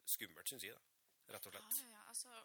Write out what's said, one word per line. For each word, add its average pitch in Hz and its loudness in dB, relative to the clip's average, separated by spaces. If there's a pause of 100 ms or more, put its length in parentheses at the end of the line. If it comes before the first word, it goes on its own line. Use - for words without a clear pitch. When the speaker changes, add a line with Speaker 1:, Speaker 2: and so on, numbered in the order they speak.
Speaker 1:
skummelt, 90 4
synes 135 2
jeg 101 0
da, - -10 (540)
rett - -6
og 98 -8
slett. 101 0
Speaker 2:
Ja, 269 4
ja, 240 -12
ja. 208 -14
Altså, 247 -2 (140)